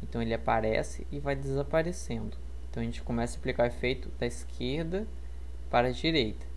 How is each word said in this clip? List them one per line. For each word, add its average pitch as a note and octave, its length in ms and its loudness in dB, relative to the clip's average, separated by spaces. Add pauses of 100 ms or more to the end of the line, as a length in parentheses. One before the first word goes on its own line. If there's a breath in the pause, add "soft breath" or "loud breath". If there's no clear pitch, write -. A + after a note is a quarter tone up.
Então, A#2 200 -2
ele A2+ 120 2
aparece A2+ 800 2
e C#3+ 80 -4
vai C#3 160 0
desaparecendo. C#3 1000 0 (340)
Então, A#2+ 120 -2
a A#2 40 0
gente A#2 160 -2
começa A#2 360 0
a - 20 -6
aplicar B2 240 2
o A#2+ 40 6
efeito B2+ 420 0 (100)
da B2 60 2
esquerda E3 840 -2 (600 loud breath)
para B2 200 6
a - 20 2
direita. B2 540 2 (120)